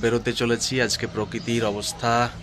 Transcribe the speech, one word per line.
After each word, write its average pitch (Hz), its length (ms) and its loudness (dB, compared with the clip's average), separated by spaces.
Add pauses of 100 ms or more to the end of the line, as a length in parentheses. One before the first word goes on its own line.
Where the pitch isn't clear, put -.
বেরোতে 117 280 2 (100)
চলেছি। 117 320 0 (120)
আজকে 107 200 -2 (100)
প্রকৃতির 113 560 -2
অবস্থা 104 400 -2 (320)